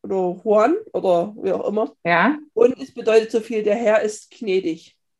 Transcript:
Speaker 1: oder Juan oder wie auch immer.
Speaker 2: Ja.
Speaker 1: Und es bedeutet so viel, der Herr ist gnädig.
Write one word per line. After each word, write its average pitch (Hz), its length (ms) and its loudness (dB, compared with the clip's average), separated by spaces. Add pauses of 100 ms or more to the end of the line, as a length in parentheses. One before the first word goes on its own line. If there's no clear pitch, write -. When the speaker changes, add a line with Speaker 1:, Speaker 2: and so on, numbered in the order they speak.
Speaker 1:
oder 185 420 -4
Juan 220 320 4 (160)
oder 180 480 0
wie 190 120 -2
auch - 160 -2
immer. 214 260 -4 (100)
Speaker 2:
Ja. 175 320 2 (200)
Speaker 1:
Und 247 260 2
es 262 140 -16
bedeutet 220 340 2
so 226 120 -2
viel, 220 200 -6
der 208 140 0
Herr 220 260 2
ist - 300 -8
gnädig. 185 680 -4 (220)